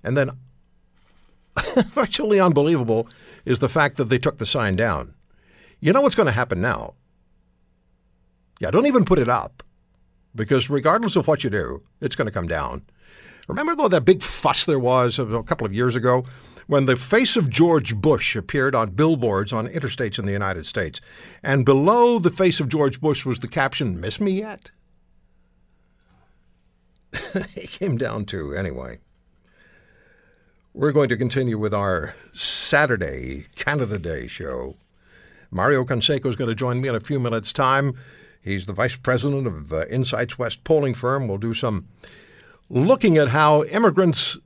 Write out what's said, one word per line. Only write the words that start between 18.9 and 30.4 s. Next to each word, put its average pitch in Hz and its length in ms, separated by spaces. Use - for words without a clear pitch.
billboards 113 640
on 117 160
interstates 127 500
in 98 80
the 101 60
United 95 340
States? - 340
And 135 220
below 214 540
the 175 120
face 180 300
of 139 80
George 143 320
Bush 151 260
was 123 140
the 120 80
caption, 120 520
"Miss 92 200
me 202 120
yet?" 208 380
<laughs> - 220
It - 140
came 156 280
down 110 280
to, 76 280
anyway. 65 440